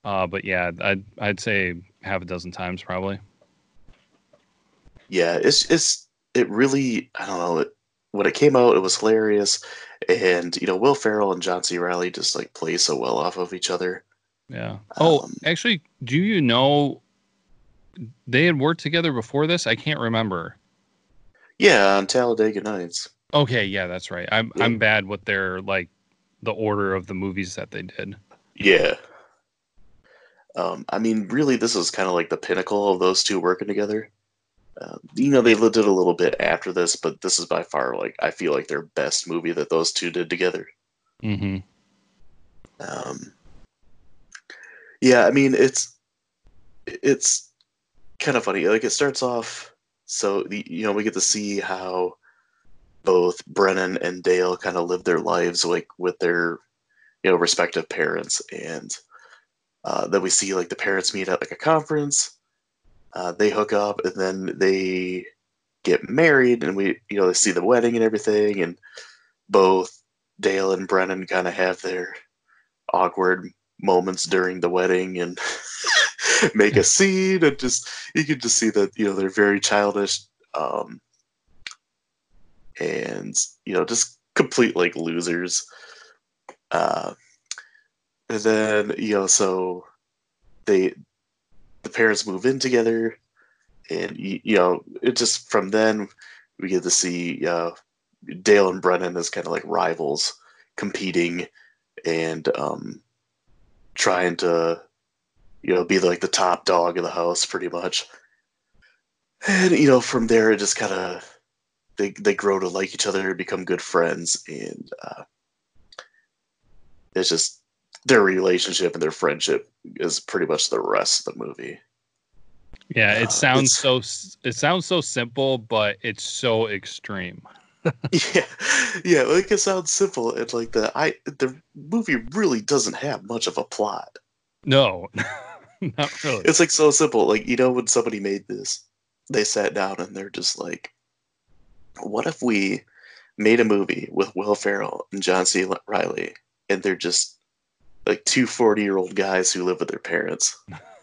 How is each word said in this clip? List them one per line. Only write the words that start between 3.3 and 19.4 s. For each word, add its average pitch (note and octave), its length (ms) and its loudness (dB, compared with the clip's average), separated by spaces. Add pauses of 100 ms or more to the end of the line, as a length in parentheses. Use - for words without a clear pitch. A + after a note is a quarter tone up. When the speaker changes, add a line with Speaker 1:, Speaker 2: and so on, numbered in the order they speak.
Speaker 2:
Yeah, E3+ 340 2
it's, - 300 4
it's, - 360 0 (280)
it B2 140 4
really, C3 680 0
I - 100 -8
don't F#2+ 140 -6
know, F2 200 0
it, - 160 -2 (360)
when G2+ 160 0
it - 80 2
came D3 220 4
out, B2 180 8
it F#2+ 60 6
was F#2+ 160 0
hilarious. G#2+ 680 2 (460)
And, F2+ 520 2
you F#2 60 -2
know, F#2 80 0
Will B2 180 4
Ferrell G#2+ 380 0
and E2 100 -4
John F2+ 220 -2
C. F2+ 160 -4
Reilly F2 320 -2
just, - 240 -4
like, - 180 -8
play E2+ 240 -4
so E2 200 0
well A#1 200 -2
off E2+ 200 -2
of F2+ 160 -6
each F2+ 180 -6
other. F2+ 320 -4 (460)
Speaker 1:
Yeah. A2+ 280 -10 (220)
Oh, D#3 240 4
Speaker 2:
Um, - 100 -14 (100)
Speaker 1:
actually, E3+ 380 -2 (220)
do B2 140 -4
you G3 220 2
know C#3 640 2 (1300)
they B2+ 180 4
had E3 140 4
worked D#3 220 0
together E3 300 -2
before C#3 360 -2